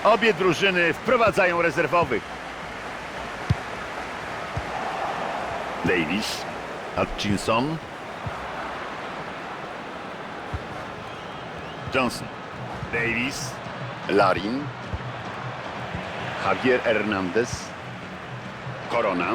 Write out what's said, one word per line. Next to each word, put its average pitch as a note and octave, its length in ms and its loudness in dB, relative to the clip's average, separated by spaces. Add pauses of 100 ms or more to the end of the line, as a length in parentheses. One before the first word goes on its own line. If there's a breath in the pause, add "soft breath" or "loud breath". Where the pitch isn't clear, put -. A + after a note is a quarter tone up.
Obie G#3+ 300 8
drużyny F3 600 6
wprowadzają F#3+ 680 6
rezerwowych. D3+ 600 4 (3500)
Davis, F2+ 600 0 (500)
Hutchinson. A2 840 2 (4000)
Johnson, B2+ 320 2 (680)
Davis, A#2 580 0 (580)
Larin, G2 540 6 (1800)
Javier B2 380 4
Hernandez, G#2+ 840 2 (1300)
Corona. G2 440 4